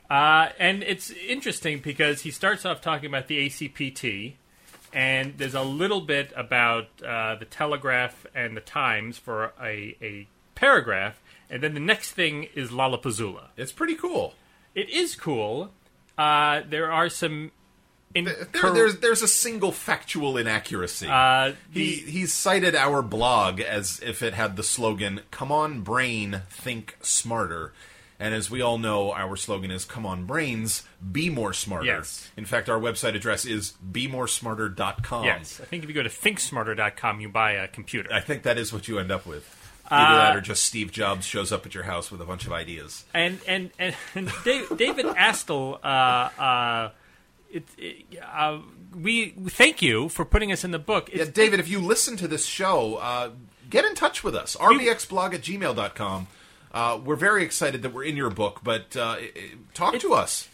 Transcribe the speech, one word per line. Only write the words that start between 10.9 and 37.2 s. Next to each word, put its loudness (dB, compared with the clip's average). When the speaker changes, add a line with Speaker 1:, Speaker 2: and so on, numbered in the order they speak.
Speaker 1:
and -6
then -2
the -6
next -2
thing -2
is -6
Lollapuzzoola. -2
Speaker 2:
It's -10
pretty -2
cool. -4
Speaker 1:
It -6
is -2
cool. -4
Uh, 4
there -2
are 2
some -6
Speaker 2:
Th-, 0
Speaker 1:
incor- -8
Speaker 2:
there, 6
there's, 6
there's 4
a 2
single 2
factual -2
inaccuracy. -2
Speaker 1:
Uh, 6
Speaker 2:
He, -2
Speaker 1:
the -12
Speaker 2:
he -2
cited 2
our 4
blog 4
as -4
if -6
it -2
had -2
the -6
slogan, -2
"Come -6
on, 0
brain, -2
think -10
smarter." -2
And -2
as -4
we -4
all 2
know, 0
our -4
slogan -4
is, -6
"Come -10
on, -6
brains, -4
be 0
more -2
smarter." -4
Speaker 1:
Yes. -4
Speaker 2:
In -10
fact, -2
our 2
website -2
address -2
is -4
be -6
more -4
smarter -2
dot -4
com. -4
Speaker 1:
Yes. -2
I -16
think -8
if -12
you -8
go 0
to -2
think 0
smarter -2
dot 0
com, -2